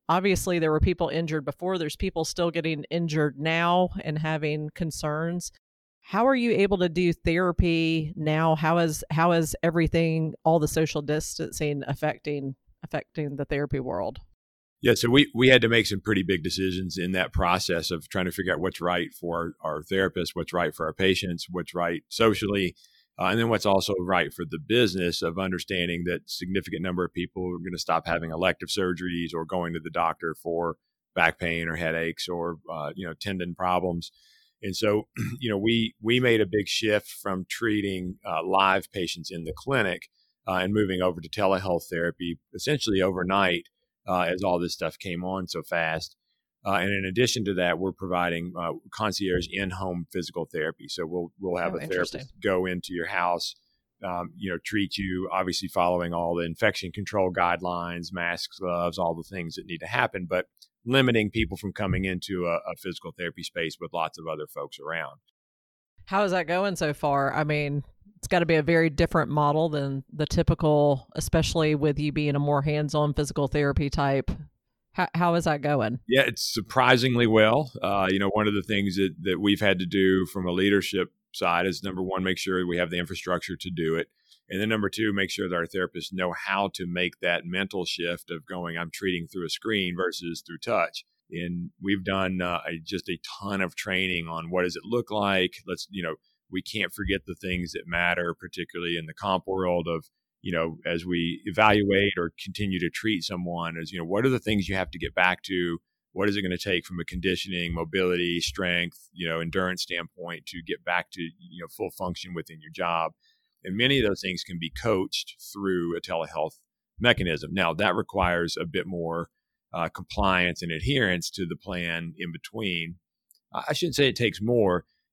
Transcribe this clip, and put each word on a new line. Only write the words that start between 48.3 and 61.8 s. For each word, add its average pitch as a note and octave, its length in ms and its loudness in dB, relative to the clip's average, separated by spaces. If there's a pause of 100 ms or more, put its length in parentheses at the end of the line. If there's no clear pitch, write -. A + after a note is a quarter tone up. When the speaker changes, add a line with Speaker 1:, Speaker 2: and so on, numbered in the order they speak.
Speaker 2:
uh, E2+ 140 -4 (180)
concierge F#2 600 -2
in-home F#2 580 -4
physical E2+ 400 -6
therapy. D#2+ 380 -6
So F2 180 -6
we'll, F2 320 -6
we'll F2 240 -2
have F2 120 -2
Speaker 1:
Oh, - 20 -4
Speaker 2:
a - 40 -6
therapist F2 340 -2
Speaker 1:
interesting. - 280 -14
Speaker 2:
go F#2 220 2
into F2+ 300 -4
your F2 140 -4
house, F2 460 -2 (480)
um, F2 340 -6
you G2 140 -6
know, E2+ 140 -2
treat G2+ 320 0
you, F#2 340 -2
obviously F#2 380 -2
following F2 460 2
all E2+ 200 -2
the E2+ 120 0
infection F#2+ 440 0
control F#2+ 400 -2
guidelines, F2 800 -2
masks, F2 480 -4
gloves, F2 400 -2
all E2+ 160 0
the E2 80 -8
things E2+ 340 -10
that - 100 -12
need E2+ 120 -8
to E2 80 -10
happen, G#2+ 420 -2
but F2+ 180 -2 (400)
limiting A#2 440 4
people G#2+ 280 -2
from G2 160 -8
coming F#2+ 320 0